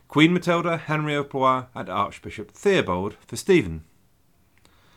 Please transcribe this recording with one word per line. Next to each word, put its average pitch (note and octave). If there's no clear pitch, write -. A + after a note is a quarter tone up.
Queen D#3
Matilda, E3+
Henry D3+
of C#3+
Blois, C3
and A2
Archbishop G2+
Theobald G2+
for -
Stephen. F#2